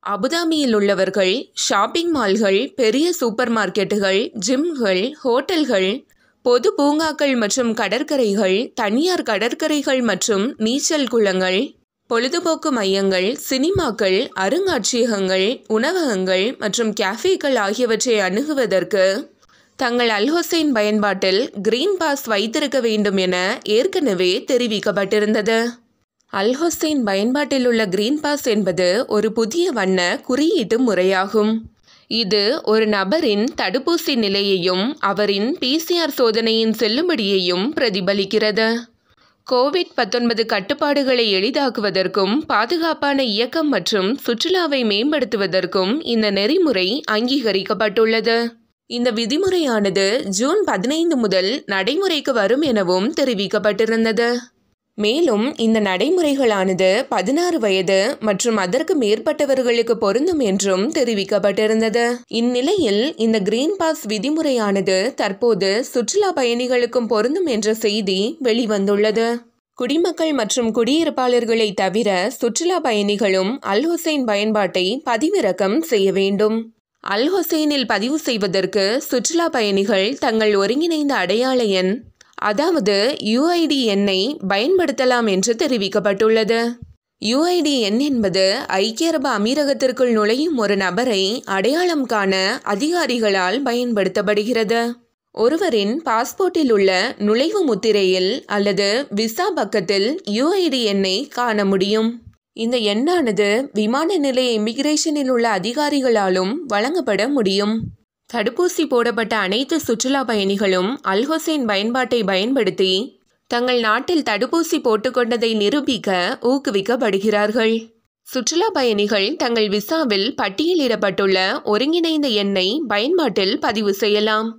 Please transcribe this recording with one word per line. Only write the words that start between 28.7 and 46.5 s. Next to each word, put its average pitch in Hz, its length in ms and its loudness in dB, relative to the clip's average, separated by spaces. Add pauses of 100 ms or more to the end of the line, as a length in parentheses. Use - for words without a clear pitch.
ஒரு 214 320 0
புதிய 339 400 0
வண்ண 185 320 2 (180)
குறியீட்டு 262 500 0 (100)
முறையாகும். 196 680 2 (560)
இது 214 340 0 (280)
ஒரு 220 120 4 (120)
நபரின் 214 500 0 (160)
தடுப்பூசி 277 520 -2 (120)
நிலையையும் 190 580 0 (260)
அவரின் 202 380 0 (140)
பி 262 160 0
சி 349 240 -2
ஆர் 294 180 -4
சோதனையின் 226 640 0
செல்லுபடியையும் 202 920 0
பிரதிபலிக்கிறது. 208 960 0 (760)
கோவிட் 285 500 0
பத்தொன்பது 233 540 0
கட்டுப்பாடுகளை 269 720 0 (140)
எளிதாக்குவதற்கும் 202 960 0 (160)
பாதுகாப்பான 285 840 0
இயக்கம் 254 420 0
மற்றும் 190 360 0 (160)
சுற்றுலாவை 285 560 0 (100)
மேம்படுத்துவதற்கும் 196 1000 0 (200)
இந்த 220 240 2
நெறிமுறை 226 500 2 (280)